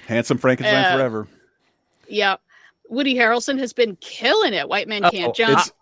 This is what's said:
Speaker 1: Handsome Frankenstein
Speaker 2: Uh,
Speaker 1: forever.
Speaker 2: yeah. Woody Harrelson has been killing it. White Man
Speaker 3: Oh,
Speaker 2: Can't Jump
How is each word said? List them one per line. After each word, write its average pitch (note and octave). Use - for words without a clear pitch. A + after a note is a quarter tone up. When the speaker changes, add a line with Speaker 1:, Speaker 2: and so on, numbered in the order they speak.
Speaker 1:
Handsome A#2
Frankenstein C3+
Speaker 2:
Uh, F3+
Speaker 1:
forever. A2
Speaker 2:
yeah. G3+
Woody B3+
Harrelson B3
has B3+
been A3
killing D4
it. C#3+
White G3
Man G#3
Speaker 3:
Oh, F3+
Speaker 2:
Can't B2
Jump A3